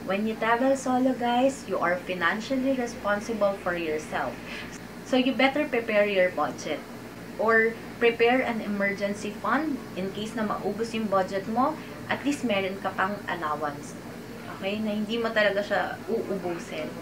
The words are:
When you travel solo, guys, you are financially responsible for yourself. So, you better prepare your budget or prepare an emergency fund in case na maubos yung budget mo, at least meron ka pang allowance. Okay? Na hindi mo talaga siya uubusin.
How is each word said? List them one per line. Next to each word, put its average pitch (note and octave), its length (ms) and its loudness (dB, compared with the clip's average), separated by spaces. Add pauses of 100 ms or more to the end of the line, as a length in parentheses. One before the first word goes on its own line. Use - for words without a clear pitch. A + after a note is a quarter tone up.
When G#3 240 0
you A3 80 -2
travel A#3+ 400 4
solo, B3+ 400 2
guys, B3 480 2
you F#3+ 160 -2
are F3 240 2
financially A3 720 0
responsible G#3 880 0
for F3 160 0
yourself. D#3 560 -2 (720)
So, - 80 2
you B3+ 160 4
better C4+ 320 2
prepare A3+ 400 2
your F#3 320 4
budget - 480 -2 (560)
or A3 320 6 (240)
prepare A#3 480 6
an A3+ 160 0
emergency G3+ 720 0
fund C4 480 0 (160)
in F#3+ 160 -2
case G#3+ 240 -6
na A3+ 80 0
maubos G#3 480 -2
yung A3 160 -2
budget G3 400 2
mo, B3+ 320 2 (320)
at G#3+ 160 -2
least C#4+ 160 0
meron G3 400 0
ka F#3+ 80 0
pang F#3+ 240 0 (160)
allowance. D3+ 640 -4 (640)
Okay? G#3 240 -2
Na G#3+ 80 0
hindi G#3+ 240 -2
mo A3+ 160 0
talaga G#3 320 4
siya F3+ 320 0 (160)
uubusin. F3 800 -4 (100)